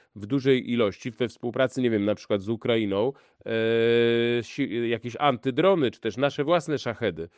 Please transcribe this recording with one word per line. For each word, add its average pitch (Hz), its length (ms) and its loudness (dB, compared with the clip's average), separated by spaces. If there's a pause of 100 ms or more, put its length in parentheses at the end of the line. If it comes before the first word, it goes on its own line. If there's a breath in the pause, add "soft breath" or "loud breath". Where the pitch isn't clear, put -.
(160 soft breath)
w 101 100 -12
dużej 127 460 2
ilości, 117 400 0
we 120 160 -4
współpracy, 123 540 -2
nie 123 80 4
wiem, 104 160 2
na 104 100 2
przykład 101 260 -2
z 98 80 -8
Ukrainą, 113 640 0 (320 soft breath)
e, 117 1000 2
si-, 117 460 -4
jakieś 117 300 -4
antydrony, 143 720 2
czy - 80 -12
też 110 180 -4
nasze 139 260 -2
własne 156 360 0
szachedy. 92 580 -4